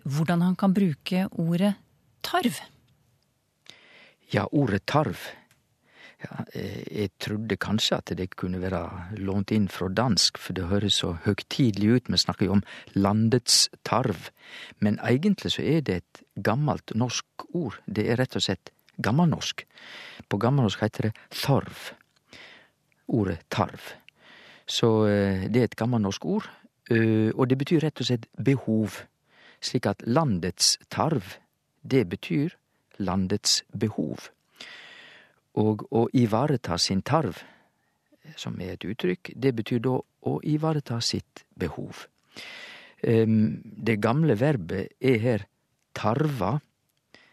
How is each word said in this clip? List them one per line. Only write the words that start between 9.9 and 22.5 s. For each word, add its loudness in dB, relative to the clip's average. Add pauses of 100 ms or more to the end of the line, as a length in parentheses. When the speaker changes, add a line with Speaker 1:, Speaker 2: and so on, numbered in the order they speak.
Speaker 2:
dansk, 2
for -8
det -2
høres 2
så -2 (100)
høgtidelig 2
ut. 2
Vi -2
snakker 2
jo 4
om 2 (320)
landets 4 (140)
tarv. -2 (480)
Men 2
egentlig 2
så -2
er 2
det 0
et -20 (180)
gammelt 0
norsk -2 (280)
ord. -4
Det -2
er 2
rett -2
og -2
slett -4 (300)
gammelnorsk. 0 (640)
På -2
gammelnorsk 2
heter 0
det -6 (140)
thorv. -2 (1160)